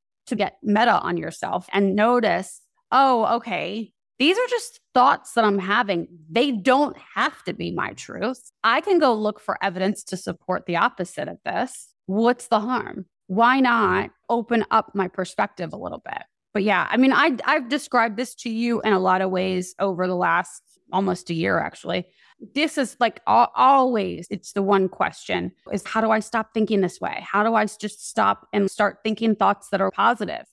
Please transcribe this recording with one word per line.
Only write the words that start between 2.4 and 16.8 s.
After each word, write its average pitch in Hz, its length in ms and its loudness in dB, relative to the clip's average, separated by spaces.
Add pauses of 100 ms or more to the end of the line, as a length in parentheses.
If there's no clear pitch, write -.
"Oh, 254 460 4
okay, 202 560 -6 (260)
these 339 200 4
are 494 100 0
just - 320 -6 (140)
thoughts - 400 2
that 233 100 2
I'm 202 140 2
having. 196 500 -2 (220)
They 240 200 2
don't 254 460 2 (180)
have 254 300 -4
to 180 80 -8
be 170 180 -8
my - 220 -4
truth. - 580 -8 (140)
I 233 160 2
can 359 180 2
go 285 160 4
look 214 240 -2
for - 240 -6
evidence 190 420 -2
to - 120 -8
support 180 480 -6
the 170 120 -4
opposite 185 520 -2
of 170 160 -12
this. - 440 -6 (180)
What's 226 420 0
the 214 120 2
harm? 214 440 -6 (220)
Why 233 340 4
not 220 500 2 (200)
open 233 400 0
up - 240 0
my 190 140 0
perspective 185 680 -6
a - 40 -14
little - 240 -10
bit?" - 200 -12 (320)
But 208 100 0
yeah, 202 260 2